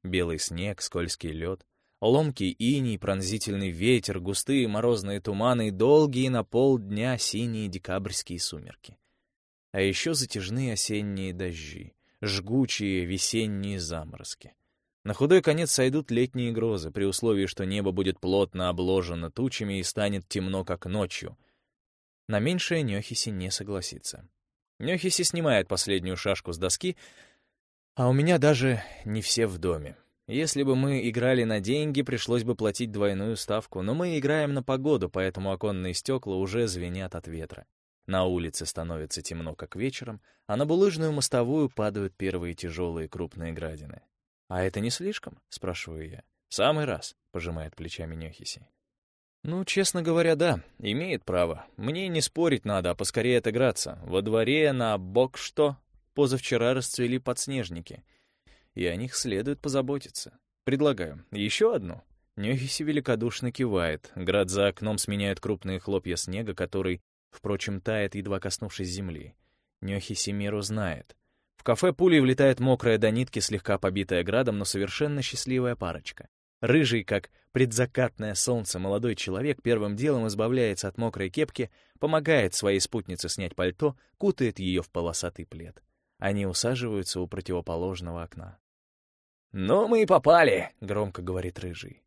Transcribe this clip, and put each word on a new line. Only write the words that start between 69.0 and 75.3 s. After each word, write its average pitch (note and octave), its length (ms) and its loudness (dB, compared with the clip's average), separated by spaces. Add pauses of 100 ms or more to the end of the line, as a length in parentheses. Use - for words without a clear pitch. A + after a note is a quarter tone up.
Нёхиси G2 500 -4
меру G2+ 300 -2
знает. G2+ 560 -4 (400)
В - 60 -20
кафе D#3 300 4
пулей E3+ 260 6
влетает C3 400 6
мокрая B2 400 4
до G#2+ 140 4
нитки, A#2+ 260 -2
слегка G2+ 400 0
побитая F#2 460 0
градом, G#2+ 340 2
но G2+ 60 -2
совершенно C3 580 -2
счастливая B2+ 540 -2